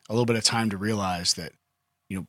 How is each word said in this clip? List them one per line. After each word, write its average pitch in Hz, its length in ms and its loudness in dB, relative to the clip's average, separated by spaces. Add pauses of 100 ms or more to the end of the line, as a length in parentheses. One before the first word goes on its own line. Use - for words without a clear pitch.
a 110 40 -4
little 120 140 2
bit 117 100 2
of 107 80 -2
time 113 260 2
to 98 60 -2
realize 95 580 0
that, 85 180 -8 (560)
you 95 80 -4
know, 87 120 -6